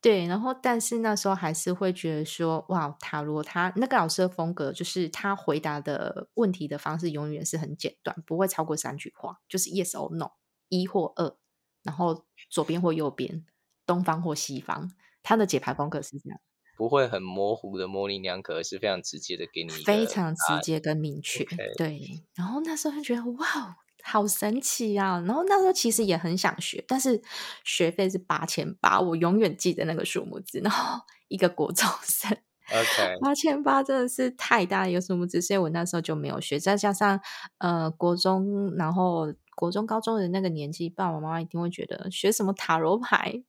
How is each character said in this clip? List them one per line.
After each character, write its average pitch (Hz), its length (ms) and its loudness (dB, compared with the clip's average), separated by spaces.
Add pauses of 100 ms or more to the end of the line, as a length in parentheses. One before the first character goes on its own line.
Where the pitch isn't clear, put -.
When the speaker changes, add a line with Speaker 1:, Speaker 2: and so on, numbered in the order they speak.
Speaker 1:
对， 196 260 6
然 180 140 0
后 254 140 -2
但 247 260 0
是 233 180 -2
那 220 160 2
时 202 140 0
候 190 60 4
还 175 180 -2
是 175 200 -2
会 185 200 0
觉 165 220 -2
得 151 100 -2
说， 160 440 -2
哇， 165 200 0 (120)
塔 151 220 -6
罗 151 200 -2
他， 180 340 -2
那 240 100 2
个 254 100 2
老 170 120 4
师 185 140 0
的 180 60 4
风 170 260 -2
格 143 180 -2
就 - 120 -6
是 175 240 -2
他 196 260 -2
回 156 260 -2
答 147 200 -4
的 - 540 -6
问 214 160 2
题 180 160 -4
的 143 120 -6
方 156 200 -4
式 170 120 -2
永 151 220 -4
远 151 120 -8
是 165 140 -4
很 156 180 -6
简 - 260 -6
短， - 140 -6 (100)
不 160 100 -4
会 190 100 2
超 160 180 -2
过 156 120 -2
三 139 200 -6
句 - 200 -14
话， - 320 -12
就 190 100 -4
是 - 120 -2
yes 180 200 -2
or 147 260 -8
no， 160 160 -6 (360)
一 185 180 0
或 180 300 -2
二， 165 200 -2 (460)
然 151 120 -8
后 165 300 0 (260)
左 156 140 0
边 165 160 0
或 175 120 4
右 156 180 0
边， 160 340 -6 (420)
东 175 160 2
方 170 200 0
或 165 120 -2
西 139 260 -6
方， 175 320 -6 (300)
他 - 140 2
的 214 100 4
解 151 120 0
牌 127 160 -2
风 147 160 -2
格 143 120 -4
是 - 160 -12
这 143 120 -12
样。 - 100 -14 (340)
Speaker 2:
不 113 140 -2
会 135 180 6
很 104 160 -2
模 98 320 0
糊 98 240 -8
的 92 80 -2
模 98 220 -2
棱 98 140 -4
两 95 200 -4
可， 82 140 -4
而 82 60 -2
是 95 160 -6
非 107 100 0
常 92 120 0
直 - 200 -10
接 90 160 -8
的 87 160 -8
给 170 100 -6
你 165 100 -8
一 160 40 -8
个 151 80 -10
答 208 80 4
案。 214 80 4
Speaker 1:
非 226 60 2
常 165 280 -2
直 165 280 2
接 160 180 0
跟 156 160 0
明 151 260 -4
确， - 220 -4
Speaker 2:
OK。 175 120 -8 (200)
Speaker 1:
对。 156 480 -6 (100)
然 175 100 -4
后 247 180 -2
那 320 120 -4
时 302 160 -2
候 285 60 -8
就 302 80 -6
觉 247 100 0
得， 240 180 -4
哇， 254 440 -4 (260)
好 208 240 2
神 214 340 0
奇 214 380 0
啊。 190 280 2
然 220 80 2
后 330 100 2
那 392 160 6
时 381 60 6
候 370 60 6
其 240 180 2
实 220 140 4
也 185 120 4
很 165 200 0
想 - 240 0
学， - 280 -6
但 262 120 2
是 254 200 4 (440)
学 170 260 2
费 185 200 2
是 190 80 -2
八 160 280 -2
千 165 300 -4
八， - 240 8
我 170 160 2
永 170 220 4
远 185 180 4
记 175 160 2
得 - 120 0
那 165 100 -2
个 - 100 -2
数 - 200 -2
目 - 160 -10
字。 - 200 -10
然 214 120 0
后 - 280 -2 (280)
一 - 80 -6
个 190 120 4
国 156 240 0
中 - 160 2 (140)
生， - 280 -2 (400)
Speaker 2:
OK。 107 500 2
Speaker 1:
八 277 140 4
千 294 280 2
八 277 200 4
真 269 200 2
的 247 60 2
是 254 240 0
太 226 340 4
大 190 180 2
的 185 60 2
一 175 40 2
个 180 60 4
数 180 160 0
目 175 100 2
字， 175 140 0
所 185 140 0
以 196 40 4
我 170 120 2
那 170 140 0
时 175 120 -2
候 165 40 2
就 160 140 -4
没 147 140 -4
有 139 120 -4
学。 143 180 -2
再 196 180 2
加 202 160 2
上， 196 280 2 (380)
呃， 170 340 2
国 175 240 2
中， 190 600 2
然 170 160 0
后 170 400 2 (240)
国 175 140 0
中、 208 160 -2
高 220 140 0
中 226 160 0
的 190 120 2
那 190 120 2
个 190 80 2
年 151 240 -2
纪， 170 160 -4
爸 180 220 -2
爸 156 100 -4
妈 156 100 -4
妈 165 100 -2
一 165 40 -4
定 165 160 -4
会 170 100 0
觉 - 160 -6
得 - 240 -8
学 190 220 2
什 214 120 0
么 190 80 2
塔 165 260 0
罗 165 200 4
牌 240 500 0